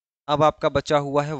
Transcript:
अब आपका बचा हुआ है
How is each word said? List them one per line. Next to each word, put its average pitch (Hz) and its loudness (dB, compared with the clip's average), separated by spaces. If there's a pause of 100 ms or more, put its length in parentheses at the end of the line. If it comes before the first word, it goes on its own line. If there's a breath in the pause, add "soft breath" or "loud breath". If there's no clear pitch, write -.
(280)
अब 147 0
आपका 156 2
बचा 143 0
हुआ 143 -2
है 151 -8